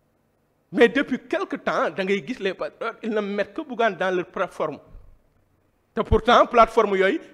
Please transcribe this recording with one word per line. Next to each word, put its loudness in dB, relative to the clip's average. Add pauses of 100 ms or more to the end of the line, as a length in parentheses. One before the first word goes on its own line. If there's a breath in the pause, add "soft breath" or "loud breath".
(720)
Mais 4
depuis -2
quelque -6
temps, -2
da -6
ngay -4
gis -12
les -4
patriotes, -10
ils -6
ne -2
mettent -6
que -10
Bougane -2
dans -2
leur -4
plateforme. -6 (1120)
Te -2
pourtant, 4
plateforme 4
yooyu, 2 (120)